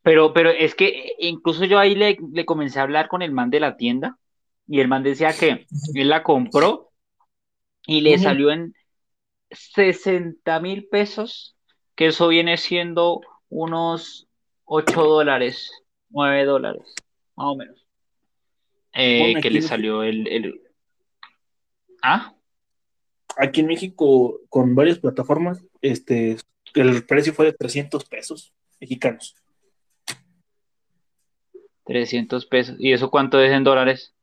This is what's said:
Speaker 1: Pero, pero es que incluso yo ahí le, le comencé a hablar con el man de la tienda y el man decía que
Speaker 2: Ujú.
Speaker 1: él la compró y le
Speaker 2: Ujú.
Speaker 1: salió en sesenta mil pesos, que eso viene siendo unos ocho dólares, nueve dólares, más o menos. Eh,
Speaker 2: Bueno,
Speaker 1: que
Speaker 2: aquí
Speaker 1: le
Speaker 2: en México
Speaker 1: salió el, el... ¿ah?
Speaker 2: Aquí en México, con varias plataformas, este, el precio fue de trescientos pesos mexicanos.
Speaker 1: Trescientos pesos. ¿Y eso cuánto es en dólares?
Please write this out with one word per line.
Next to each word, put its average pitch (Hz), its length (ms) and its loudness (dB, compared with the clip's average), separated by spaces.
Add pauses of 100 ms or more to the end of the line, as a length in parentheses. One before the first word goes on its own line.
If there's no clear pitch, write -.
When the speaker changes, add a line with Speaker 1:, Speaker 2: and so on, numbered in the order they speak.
Speaker 1:
Pero, 156 320 6
pero 165 160 4
es 160 260 0
que - 440 -2
incluso 170 460 -2
yo 196 140 4
ahí 196 160 4
le, 202 220 2 (140)
le 165 140 -4
comencé 143 340 -4
a 135 40 2
hablar 151 240 -2
con 180 140 -6
el 160 100 -6
man 123 180 -2
de 147 100 2
la 147 180 -2
tienda 131 400 -4 (500)
y 143 120 0
el 127 80 2
man 131 160 -2
decía 151 340 -2
que 156 340 0
Speaker 2:
Ujú. 147 220 -10
Speaker 1:
él 135 160 0
la 156 140 2
compró 147 680 0 (960)
y 156 160 0
le 151 160 6
Speaker 2:
Ujú. - 20 0
Speaker 1:
salió 143 320 2
en 165 220 -8 (760)
sesenta 175 1080 -2
mil 190 280 -8
pesos, 208 680 -6 (380)
que 160 120 2
eso 165 220 2
viene 170 280 2
siendo 170 640 -2 (280)
unos 165 800 -6 (380)
ocho 156 380 0
dólares, 143 680 0 (380)
nueve 139 360 0
dólares, 127 480 -4 (420)
más 143 120 -8
o 139 80 -4
menos. - 300 -20 (1080)
Eh, 123 280 2
Speaker 2:
Bueno, 117 200 2
Speaker 1:
que 123 80 -2
Speaker 2:
aquí - 20 0
Speaker 1:
le - 80 2
Speaker 2:
en 160 40 -2
México 135 140 -4
Speaker 1:
salió 107 260 -4
el, 110 240 -4
el... - 340 -8 (1400)
¿ah? 175 300 0 (1040)
Speaker 2:
Aquí 139 240 0
en 156 60 2
México, 147 840 0
con 127 260 2
varias 165 240 2
plataformas, 156 640 -4 (180)
este, 117 560 -2 (380)
el 127 300 2
precio 147 280 0
fue 156 120 2
de 151 80 2
trescientos 143 520 -8
pesos - 480 -16 (260)
mexicanos. 123 560 -8 (2500)
Speaker 1:
Trescientos 120 640 -6
pesos. 127 340 -2
¿Y 131 140 2
eso 127 180 0
cuánto 135 300 2
es 135 100 6
en 135 140 2
dólares? 131 580 0